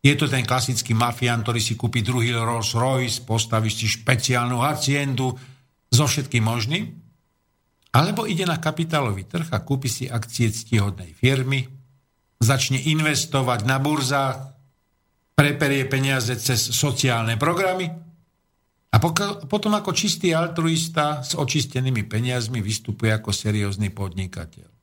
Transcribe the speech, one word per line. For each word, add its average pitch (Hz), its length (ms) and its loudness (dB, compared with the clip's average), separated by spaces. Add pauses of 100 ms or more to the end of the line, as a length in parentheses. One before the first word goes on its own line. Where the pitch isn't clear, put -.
Je 143 120 8
to 143 120 2
ten 127 160 0
klasický 123 480 0
mafián, 117 520 0
ktorý 117 200 0
si 110 160 -4
kúpi 113 240 0
druhý 120 320 0
Rolls 117 400 -2
Royce, 127 480 0
postaví 110 480 0
si 110 160 -2
špeciálnu 123 720 0
haciendu 135 720 0 (560)
so 120 160 6
všetkým 120 400 0
možným? 120 560 -2 (920)
Alebo 202 320 4
ide 185 240 0
na 156 80 2
kapitálový 156 720 -2
trh 165 240 -4
a 104 80 0
kúpi 135 240 -2
si 123 240 -4
akcie 117 400 0
ctihodnej 101 640 -2
firmy, 131 560 0 (720)
začne 131 400 2
investovať 135 880 0
na 135 80 2
burzách, 139 800 0 (800)
preperie 139 480 4
peniaze 135 560 0
cez 120 320 0
sociálne 117 640 0
programy 175 560 0 (960)
a - 80 2
poko-, 170 480 0
potom 208 320 0
ako 202 160 -2
čistý 180 400 0
altruista 160 880 0
s - 160 -6
očistenými 127 720 0
peniazmi 120 560 -2
vystupuje 110 480 -2
ako 110 160 -2
seriózny 104 640 -2
podnikateľ. 90 760 -8 (140)